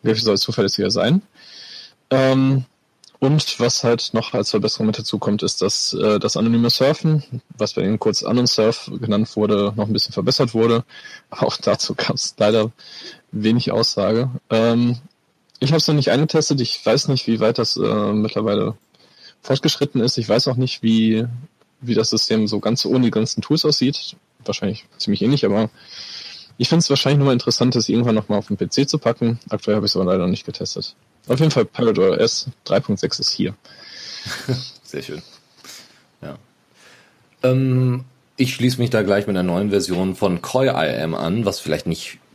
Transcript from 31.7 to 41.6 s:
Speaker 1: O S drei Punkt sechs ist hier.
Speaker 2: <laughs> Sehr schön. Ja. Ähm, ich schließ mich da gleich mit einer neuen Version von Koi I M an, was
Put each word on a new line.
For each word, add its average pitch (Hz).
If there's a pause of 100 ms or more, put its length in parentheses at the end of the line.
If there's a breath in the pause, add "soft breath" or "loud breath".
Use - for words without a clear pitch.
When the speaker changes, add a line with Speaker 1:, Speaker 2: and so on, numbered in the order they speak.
Speaker 1:
O 92
S - (180)
drei 82
Punkt 101
sechs -
ist -
hier. - (800 loud breath)
Speaker 2:
<laughs> -
Sehr 71
schön. 76 (1000 loud breath)
Ja. 76 (1040 soft breath)
Ähm, 127 (320)
ich 127
schließ 123
mich 120
da 110
gleich 101
mit 98
einer 92
neuen 92
Version 92
von 90
Koi 135
I 80
M 71
an, 101
was 98